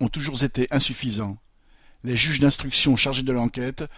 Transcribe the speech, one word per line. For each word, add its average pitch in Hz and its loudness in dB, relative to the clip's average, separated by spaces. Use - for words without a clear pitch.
ont 120 0
toujours 139 -4
été 127 0
insuffisants. 113 -2
Les 120 -2
juges 135 0
d'instruction 139 4
chargés 131 0
de 131 0
l'enquête 123 -2